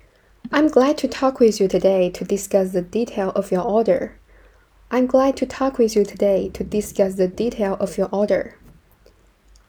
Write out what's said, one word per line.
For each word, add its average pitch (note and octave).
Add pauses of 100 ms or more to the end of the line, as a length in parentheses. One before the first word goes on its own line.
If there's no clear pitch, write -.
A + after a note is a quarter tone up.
(500)
I'm D4+
glad C#4
to C#4
talk C4
with A3
you F#3+
today F#3
to -
discuss G3
the F#3+
detail G3+
of G3
your F3+
order. G#3+ (760)
I'm B3+
glad C4
to B3+
talk C4
with A3
you G3+
today G3
to -
discuss G3
the F#3
detail G#3
of F#3
your F#3+
order. G3+ (1160)